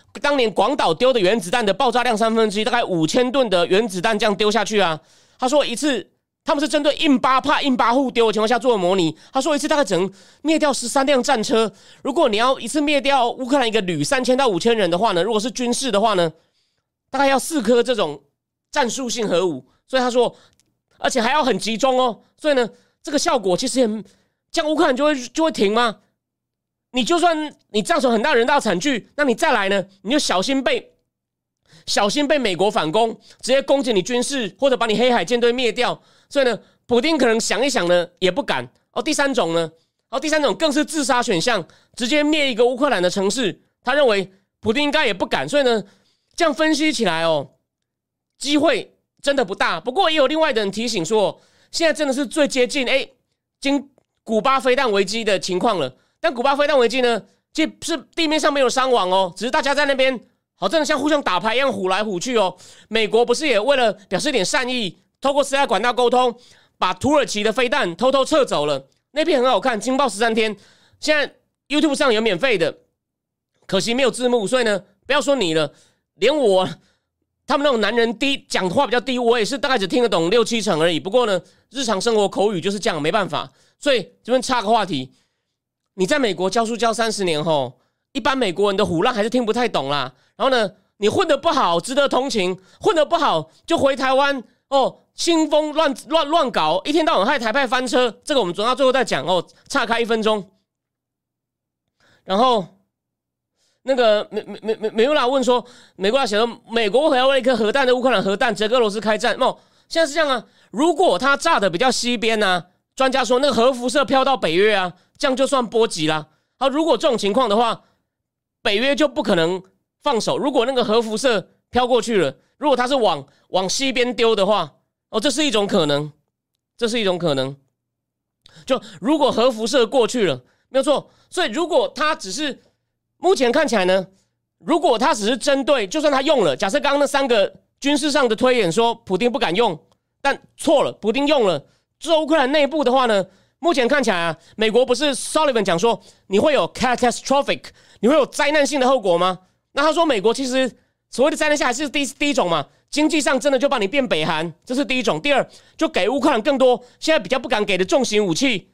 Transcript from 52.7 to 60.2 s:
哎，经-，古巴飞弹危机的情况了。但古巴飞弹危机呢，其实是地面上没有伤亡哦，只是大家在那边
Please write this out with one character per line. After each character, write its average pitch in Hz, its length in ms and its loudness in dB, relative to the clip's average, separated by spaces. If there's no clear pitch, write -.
哎， 262 200 -2
经-， 277 300 -2
古 220 160 -2
巴 269 180 2
飞 254 160 0
弹 262 160 0
危 202 140 2
机 214 180 -6
的 202 160 0
情 180 200 -4
况 202 200 0
了。 131 160 -4
但 320 160 -2
古 233 80 -4
巴 392 140 0
飞 285 100 2
弹 302 100 0
危 247 120 4
机 247 120 -2
呢， 233 220 0
其 311 100 -2
实 208 100 -2
是 - 140 -4
地 330 100 0
面 302 140 0
上 302 120 0
没 277 60 -2
有 254 100 2
伤 262 220 0
亡 202 200 2
哦， 185 260 2
只 196 80 -8
是 247 80 -4
大 311 100 0
家 277 100 -2
在 294 120 0
那 277 100 0
边 262 240 0